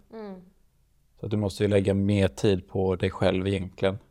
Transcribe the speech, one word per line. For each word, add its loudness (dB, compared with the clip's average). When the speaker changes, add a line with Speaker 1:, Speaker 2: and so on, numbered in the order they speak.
Speaker 1:
Mm. -16
Speaker 2:
Så -8
att -6
du -2
måste -2
ju 4
lägga 2
mer 2
tid 0
på -2
dig -2
själv 0
egentligen -2